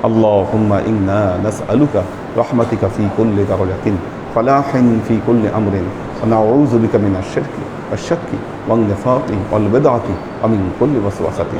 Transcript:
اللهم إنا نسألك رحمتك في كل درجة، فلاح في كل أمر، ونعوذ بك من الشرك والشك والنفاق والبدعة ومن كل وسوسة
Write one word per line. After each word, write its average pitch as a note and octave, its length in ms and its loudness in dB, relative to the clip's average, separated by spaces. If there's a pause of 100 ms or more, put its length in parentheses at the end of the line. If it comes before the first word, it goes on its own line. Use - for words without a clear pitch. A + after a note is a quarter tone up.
اللهم G#2+ 600 2 (200)
إنا G2+ 300 0 (260)
نسألك A2 480 0 (460)
رحمتك A2+ 420 0 (140)
في G#2+ 80 0 (140)
كل A2 180 2 (160)
درجة، F#2 340 -2 (480)
فلاح C#3 340 2 (380)
في A#2 80 2 (120)
كل A#2 160 4 (160)
أمر، G2+ 160 0 (440)
ونعوذ A2+ 540 4 (120)
بك A2+ 100 0 (100)
من G2 180 2
الشرك - 320 -6 (360)
والشك - 400 -4 (380)
والنفاق A2+ 600 0 (240)
والبدعة A#2 560 2 (340)
ومن A2 180 2 (200)
كل C#3 140 2 (100)
وسوسة - 560 -4